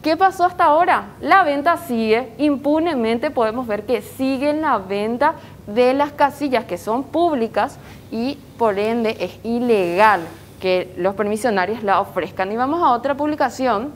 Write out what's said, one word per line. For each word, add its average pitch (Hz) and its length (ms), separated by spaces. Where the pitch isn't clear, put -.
¿Qué 311 140
pasó 370 300
hasta 359 200
ahora? 294 540
La 359 240
venta 294 320
sigue, 233 600
impunemente 285 920
podemos 233 360
ver 208 160
que 220 180
sigue 269 480
en 302 120
la 277 160
venta 220 560
de 247 260
las 285 200
casillas 277 500
que 180 140
son 226 260
públicas 240 760
y 240 280
por 214 220
ende 220 400
es 180 240
ilegal 214 760
que 185 360
los 190 180
permisionarios 214 680
la 190 160
ofrezcan. 190 520
Y 220 40
vamos 277 260
a 302 100
otra 254 240
publicación 262 800